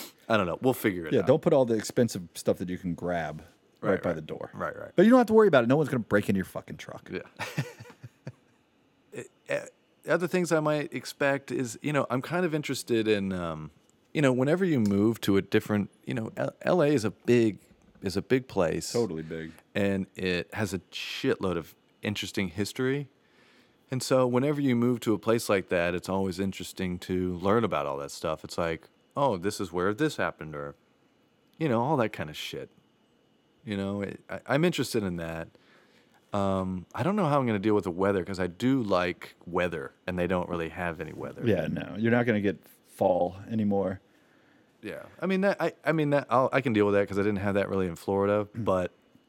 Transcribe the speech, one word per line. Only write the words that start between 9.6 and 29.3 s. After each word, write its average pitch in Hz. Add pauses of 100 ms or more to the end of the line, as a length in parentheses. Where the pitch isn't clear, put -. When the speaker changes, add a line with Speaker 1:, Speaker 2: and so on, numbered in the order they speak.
Speaker 1:
other 165
things 180
I 160
might 151
expect -
is, 123
you 147
know, 139
I'm 123
kind 180
of 156
interested 123
in, 101
um, 80 (420)
you 151
know, 135
whenever 139
you 156
move 104
to 98
a 98
different, 104 (160)
you 131
know, 113
L-, -
L 180
A 143
is 117
a 101
big, 117 (440)
is 92
a 98
big 127
place. 85
Speaker 2:
Totally 95
big. 80 (240)
Speaker 1:
And 98
it 90
has 101
a 92 (120)
shitload -
of - (260)
interesting 101
history. 127 (800)
And 127
so 127
whenever 139
you 135
move 120
to 113
a 101
place 113
like 98
that, 87
it's 87
always 95
interesting 92
to 92
learn 101
about 80
all 69
that 71
stuff. 80
It's -
like, 82 (280)
"Oh, 135